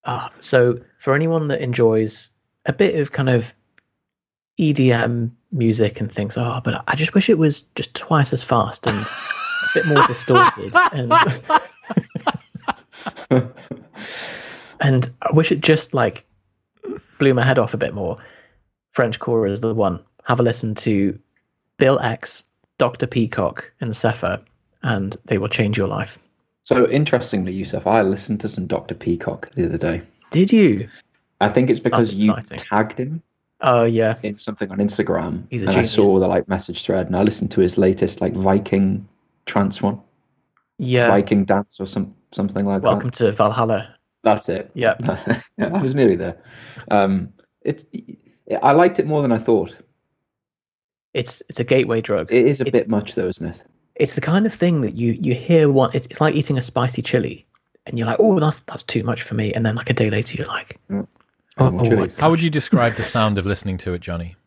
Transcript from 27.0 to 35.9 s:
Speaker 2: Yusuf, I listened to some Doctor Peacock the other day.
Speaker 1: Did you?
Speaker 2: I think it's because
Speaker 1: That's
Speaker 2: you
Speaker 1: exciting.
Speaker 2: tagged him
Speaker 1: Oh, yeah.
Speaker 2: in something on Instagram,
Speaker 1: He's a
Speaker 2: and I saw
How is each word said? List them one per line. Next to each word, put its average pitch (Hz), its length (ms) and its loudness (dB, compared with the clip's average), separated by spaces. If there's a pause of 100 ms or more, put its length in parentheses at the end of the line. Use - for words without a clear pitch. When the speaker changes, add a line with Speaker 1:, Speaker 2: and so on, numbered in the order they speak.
Speaker 2:
Yusuf, - 340 -6
I 107 160 4
listened 98 380 -2
to 107 80 -6
some 90 180 -6
Doctor - 280 -6
Peacock - 600 -6
the 170 120 0
other 160 120 -4
day. - 240 -4 (280)
Speaker 1:
Did 185 220 4
you? 156 360 4 (520)
Speaker 2:
I 104 80 2
think 127 220 4
it's - 100 2
because 117 300 2
Speaker 1:
That's 98 80 -6
Speaker 2:
you 107 160 4
Speaker 1:
exciting. - 240 -10
Speaker 2:
tagged 110 420 -2
him 151 220 -6 (380)
Speaker 1:
Oh, 120 240 4
yeah. 113 380 2
Speaker 2:
in 104 160 -8
something 104 320 -8
on 95 80 -6
Instagram, 87 720 -2
Speaker 1:
He's 113 140 -6
a 95 40 0
Speaker 2:
and 95 80 2
I 92 60 4
saw - 220 2